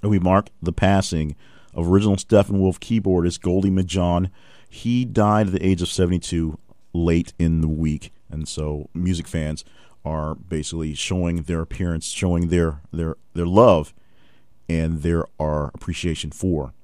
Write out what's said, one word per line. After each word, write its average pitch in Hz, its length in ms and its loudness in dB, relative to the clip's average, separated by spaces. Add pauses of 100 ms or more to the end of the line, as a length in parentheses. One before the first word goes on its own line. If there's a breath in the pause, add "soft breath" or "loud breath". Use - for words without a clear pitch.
We 104 180 2
mark 95 300 4 (120)
the 87 100 -2
passing 87 640 0 (380 soft breath)
of 85 180 0
original 98 240 4
Steppenwolf 98 640 2
keyboardist 92 600 0
Goldie 95 280 2
Majan. 92 640 0 (380 soft breath)
He 123 360 -2
died 107 420 4
at 90 60 -2
the 87 120 0
age 95 160 2
of 87 80 -2
seventy-two 85 680 -2 (360)
late 85 440 0
in 82 240 2
the 80 60 0
week, 78 440 -4 (180)
and 78 180 -10
so 76 460 -8
music 87 340 -4
fans 78 360 -6 (400 soft breath)
are 78 300 -6
basically 80 600 -8
showing 85 500 -4
their 82 180 -4
appearance, 82 460 -6
showing 87 400 0
their, 82 340 0 (100)
their, 80 260 -6 (160)
their 87 120 -4
love 92 480 6 (760 soft breath)
and 80 340 -2
their, 85 240 0 (140)
our 76 360 -2
appreciation 80 560 -6
for 76 420 -2 (100)